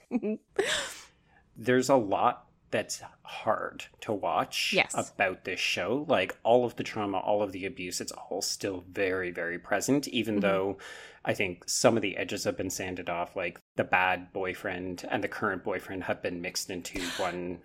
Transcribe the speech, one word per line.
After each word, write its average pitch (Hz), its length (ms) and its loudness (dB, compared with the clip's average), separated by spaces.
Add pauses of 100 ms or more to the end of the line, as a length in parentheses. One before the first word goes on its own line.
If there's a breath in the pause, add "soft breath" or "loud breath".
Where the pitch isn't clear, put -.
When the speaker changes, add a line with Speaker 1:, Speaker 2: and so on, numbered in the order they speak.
(100)
Speaker 1:
it 240 100 -2
Speaker 2:
now. 202 80 -2
Speaker 1:
is. 214 100 -2 (760 loud breath)
<laughs> - 400 -20
Speaker 2:
There's 123 320 4
a 139 80 8
lot 98 480 4 (260)
that's - 300 -2 (220)
hard - 640 -2 (160)
to 117 100 -4
watch 95 600 0
Speaker 1:
Yes. - 200 2
Speaker 2:
about - 500 -2
this 90 140 -4
show. 113 480 0
Like, 185 360 2
all 123 240 6
of 113 100 -6
the - 80 -4
trauma, 98 360 -2
all 104 220 2
of 98 100 0
the 95 120 -6
abuse, 90 380 -6
it's - 100 -8
all - 300 -6
still 92 500 -4
very, 92 380 0
very 87 280 -4
present, 123 500 2
even 110 260 0
Speaker 1:
Mm-hmm. 101 80 2
Speaker 2:
though 98 360 4 (460 loud breath)
I 113 100 2
think 92 340 -4
some 113 280 6
of 104 60 2
the 98 140 -2
edges 95 280 -4
have 98 120 0
been 92 140 -4
sanded 92 400 -6
off, 87 260 -4
like, 90 220 -4 (180)
the 107 80 2
bad 92 480 2
boyfriend 92 760 -4
and 113 140 0
the - 40 -2
current 95 360 -2
boyfriend 92 400 -4
have 90 180 -2
been 90 200 -4
mixed - 280 -6
into 90 300 -6
Speaker 1:
<sighs> 87 180 -6
Speaker 2:
one 90 460 -4